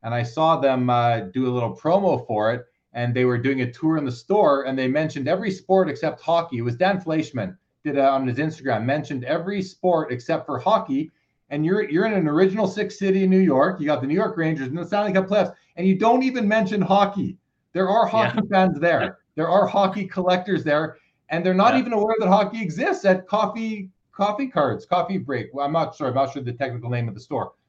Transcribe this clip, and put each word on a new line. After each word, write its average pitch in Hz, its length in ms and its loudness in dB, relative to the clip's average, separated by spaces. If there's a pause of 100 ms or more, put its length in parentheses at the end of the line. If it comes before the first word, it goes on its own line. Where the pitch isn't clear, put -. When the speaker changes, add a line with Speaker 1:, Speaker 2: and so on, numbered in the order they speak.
Speaker 1:
And 117 120 -4
I 120 80 0
saw 160 340 2
them, 127 320 0
uh, 120 300 2
do 127 280 -4
a 123 40 0
little 117 240 -2
promo 170 500 0
for 110 280 0
it. 120 120 -8 (280)
And 120 200 -2
they 127 120 2
were 123 120 2
doing 131 240 0
a 123 100 -4
tour 160 260 -2
in 143 80 -2
the 127 60 -4
store, 143 540 2
and 131 120 -4
they 131 100 0
mentioned 147 400 -2
every 185 240 -2
sport 185 380 0
except 147 320 -6
hockey. 165 360 -2
It 117 40 -4
was 120 140 -4
Dan 185 260 0
Fleischman 143 560 -6 (260)
did 147 120 -4
it 139 40 2
on 135 280 2
his 120 100 -2
Instagram, 135 480 -2
mentioned 139 400 -4
every 170 360 -4
sport 165 500 0
except - 340 -4
for 127 140 -6
hockey. 160 520 0 (380)
And 147 160 -2
you're, 196 240 0
you're 170 160 2
in 220 80 -2
an 180 140 0
original 190 400 2
six 190 300 -6
city 190 260 2
in 185 60 2
New 185 100 6
York. 170 400 2
You 147 60 -4
got 143 160 0
the 135 60 -4
New 151 80 0
York 208 220 -2
Rangers 156 320 -2
and 156 80 -6
the 175 80 -8
Stanley 208 280 -2
Cup 190 140 2
playoffs, 196 260 0 (220)
and 185 120 0
you 190 100 4
don't 240 260 4
even 247 240 0
mention 208 340 2
hockey. 196 560 2 (360)
There 185 160 0
are 208 180 2
Speaker 2:
Yeah. 220 220 2
Speaker 1:
hockey - 200 -2
fans 185 300 2
there. 165 400 0 (160)
There 165 140 -2
are 185 180 4
hockey 196 380 0
collectors 180 580 0
there, 156 340 0 (320)
and 170 160 -2
they're 185 80 2
not 214 200 6
Speaker 2:
Yeah. 262 60 4
Speaker 1:
even 240 140 -2
aware 214 260 2
that 202 80 2
hockey 202 340 2
exists 208 440 -4
at 190 220 2
Coffee, 214 640 -4 (220)
Coffee 208 360 -2
Cards, 135 380 -2
Coffee 175 320 -2
Break. 123 360 -6
Well, 139 120 -4
I'm 147 60 -2
not 160 240 -2
sure. 143 120 -4
I'm 123 80 -2
not 135 180 0
sure 135 80 -8
the 120 120 -6
technical 120 360 -6
name 120 180 -2
of 101 60 -8
the 104 80 -14
store. - 320 -6 (160)